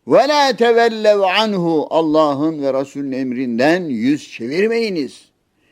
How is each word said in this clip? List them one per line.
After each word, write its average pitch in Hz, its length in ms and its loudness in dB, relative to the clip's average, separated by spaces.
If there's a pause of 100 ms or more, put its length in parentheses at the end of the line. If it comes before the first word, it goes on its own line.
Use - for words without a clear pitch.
Ve 202 200 6
lâ 285 280 2
tevellev 226 640 2
anhu. 185 720 0
Allah'ın 151 720 0
ve 135 120 -2
Resulünün 139 380 -6
emrinden 131 720 -2
yüz 135 480 -4
çevirmeyiniz. 185 1040 -4 (360)